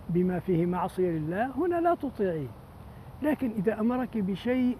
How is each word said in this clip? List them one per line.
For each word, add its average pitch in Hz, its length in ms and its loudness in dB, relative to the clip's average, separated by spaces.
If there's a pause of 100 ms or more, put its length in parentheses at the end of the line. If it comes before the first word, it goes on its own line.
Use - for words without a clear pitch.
بما 180 300 2
فيه 175 280 2
معصية 180 440 0
لله، 170 460 0
هنا 349 240 2
لا 339 140 4
تطيعيه. 175 540 -2 (720)
لكن 269 280 2
إذا 214 300 0
أمرك 240 380 0
بشيء 240 600 0